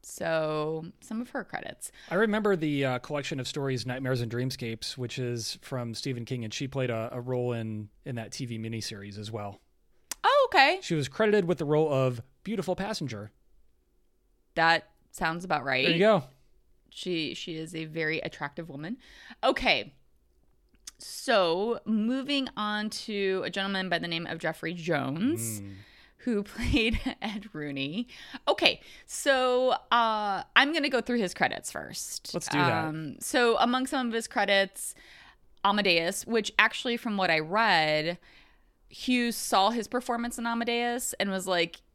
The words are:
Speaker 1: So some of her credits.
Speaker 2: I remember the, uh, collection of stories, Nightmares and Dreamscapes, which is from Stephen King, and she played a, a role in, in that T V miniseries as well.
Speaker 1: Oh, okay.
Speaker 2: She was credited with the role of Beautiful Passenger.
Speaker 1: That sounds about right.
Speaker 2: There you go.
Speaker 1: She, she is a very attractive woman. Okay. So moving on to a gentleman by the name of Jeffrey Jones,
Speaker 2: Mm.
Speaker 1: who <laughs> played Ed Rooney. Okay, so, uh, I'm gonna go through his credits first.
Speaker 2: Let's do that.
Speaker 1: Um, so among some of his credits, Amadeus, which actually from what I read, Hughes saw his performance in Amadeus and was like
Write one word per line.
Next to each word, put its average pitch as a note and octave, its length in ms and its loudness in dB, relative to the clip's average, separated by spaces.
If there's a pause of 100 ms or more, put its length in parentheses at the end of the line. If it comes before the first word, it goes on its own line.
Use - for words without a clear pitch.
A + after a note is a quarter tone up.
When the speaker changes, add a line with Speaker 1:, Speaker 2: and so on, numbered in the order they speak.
Speaker 1:
So D#3+ 760 -2 (160)
some A3 180 -8
of B3 120 -8
her A#3 120 -6
credits. - 480 -10 (200)
Speaker 2:
I E3 40 -2
remember G#3 400 4
the, D3 300 0
uh, B2+ 140 0
collection C#3+ 400 -6
of B2 80 -6
stories, C3 400 -4
Nightmares B2+ 340 0
and A2+ 100 -2
Dreamscapes, A#2+ 680 -4
which B2 200 -6
is A#2+ 460 -4
from A#2+ 320 -6
Stephen A#2+ 300 -6
King, B2 180 -6
and A2 100 -8
she C#3 140 -6
played C3 240 -2
a, A2+ 200 -2
a B2+ 80 -6
role B2 340 0
in, A2 360 -4 (160)
in C3 100 -6
that A2 160 -8
T C#3 140 -8
V A2+ 140 -6
miniseries G#2+ 580 -8
as G#2+ 140 -8
well. G#2 280 -8 (640)
Speaker 1:
Oh, C5 300 6
okay. D#4+ 300 8
Speaker 2:
She F3+ 100 -4
was C#3+ 140 0
credited G#3 380 4
with E3+ 120 0
the D#3 80 -4
role D#3 260 4
of C3 300 2 (220)
Beautiful F#3+ 320 -2
Passenger. C3+ 560 -6 (1200)
Speaker 1:
That E3 340 4 (240)
sounds E3+ 320 -4
about D#3 220 0
right. C3+ 200 2
Speaker 2:
There E3 80 4
you E3 60 2
go. G3+ 240 6 (680)
Speaker 1:
She, E3 420 -6
she E3 220 -10
is D#3+ 200 -10
a D#3+ 100 -6
very D#3 340 -2
attractive D#3+ 500 -8
woman. D#3 280 -8 (460)
Okay. G#3+ 520 2 (1000)
So G3+ 880 2
moving B3+ 680 0
on G#3 360 -2
to G3 520 -2
a E3 60 -4
gentleman G3 400 -2
by E3+ 100 0
the E3+ 80 -4
name E3 200 -4
of E3 120 -6
Jeffrey E3 340 -4
Jones, D3 880 -2
Speaker 2:
Mm. G2 120 -12 (460)
Speaker 1:
who G#3 240 -2
<laughs> - 0 -
played A3+ 560 0 (220)
Ed G#3 320 -6
Rooney. D3 540 -6 (400)
Okay, - 320 4 (260)
so, B3+ 680 2 (200)
uh, G#3+ 520 2 (120)
I'm C#4 180 8
gonna D4 160 2
go B3 120 2
through A#3+ 180 0
his F#3 140 0
credits - 380 -2
first. - 640 -10
Speaker 2:
Let's E3+ 140 -6
do - 100 -2
that. E3 280 2
Speaker 1:
Um, D#3 340 -8
so A#3+ 380 2
among B3+ 300 2
some C4 200 -2
of A3 60 -2
his A3+ 140 -4
credits, G3 680 0 (720)
Amadeus, G3 600 2
which A3+ 320 0
actually A3+ 400 4
from G#3 200 -4
what F#3 120 4
I D#3+ 100 4
read, E3 800 4 (720)
Hughes A#3+ 460 0
saw G3+ 360 4
his A#3+ 180 -4
performance A#3+ 480 -4
in A#3 100 -4
Amadeus A#3+ 720 -2
and G3+ 100 0
was F#3+ 180 -2
like E3+ 340 2 (140)